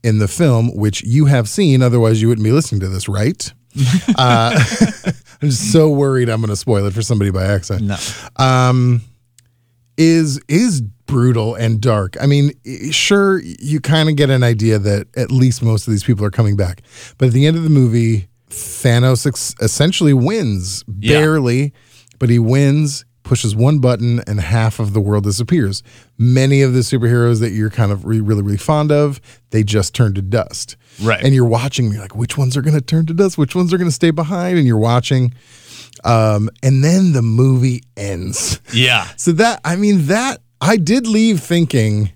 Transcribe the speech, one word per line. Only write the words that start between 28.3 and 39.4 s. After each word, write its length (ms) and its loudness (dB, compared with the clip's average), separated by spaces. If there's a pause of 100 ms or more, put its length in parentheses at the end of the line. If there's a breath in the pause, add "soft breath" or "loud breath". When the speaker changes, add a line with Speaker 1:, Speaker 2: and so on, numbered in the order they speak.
Speaker 1:
really 160 -2
fond 340 0
of, 280 0 (320 soft breath)
they 120 0
just 300 -2
turn 220 0
to 60 -4
dust. 560 -6 (240 soft breath)
Speaker 2:
Right. 220 0
Speaker 1:
And 120 4
you're 100 4
watching, 460 -2
you're 100 -8
like, 140 -18
"Which 220 -6
ones 200 -2
are 40 -2
gonna 200 0
turn 240 0
to 80 -6
dust? 240 0
Which 180 -2
ones 180 0
are 40 -2
gonna 140 0
stay 200 0
behind?" 460 -4
And 100 2
you're 120 2
watching. 540 0 (680 loud breath)
Um, 460 2 (140)
and 200 2
then 300 2
the 80 0
movie 600 0 (140)
ends. 600 -6 (140)
Speaker 2:
Yeah. 340 0 (100)
Speaker 1:
So 160 0
that, 300 -2